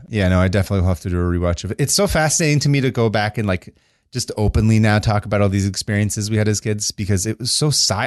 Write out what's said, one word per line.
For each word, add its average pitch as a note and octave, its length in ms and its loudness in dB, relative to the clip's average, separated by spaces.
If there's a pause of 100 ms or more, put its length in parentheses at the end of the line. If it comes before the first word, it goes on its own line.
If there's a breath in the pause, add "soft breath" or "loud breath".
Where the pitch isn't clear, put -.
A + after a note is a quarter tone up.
Yeah, G#2 180 0
no, F#2 140 4
I F#2 80 2
definitely G2 320 0
will F2 80 2
have F2+ 120 -2
to G2+ 80 -8
do F2 80 -2
a F2 60 0
rewatch F2 400 -2
of F#2+ 80 -8
it. - 80 -6
It's C#3+ 140 -2
so G3+ 140 2
fascinating D#3 540 0
to D3 80 0
me C#3 120 2
to B2+ 100 0
go A#2 180 0
back G#2 280 -2
and, A2 100 -2
like, F#2 260 -4 (380)
just - 240 -6
openly A2 440 2
now G#2+ 200 4
talk G#2 260 0
about G#2 160 0
all G2+ 80 4
these G2 180 0
experiences G#2 600 -2
we A2 60 -2
had G#2+ 140 2
as G#2 100 0
kids G#2 320 -4
because G2 340 -2
it G#2+ 140 -4
was B2 120 -6
so D3+ 180 0
si-, - 240 0 (140)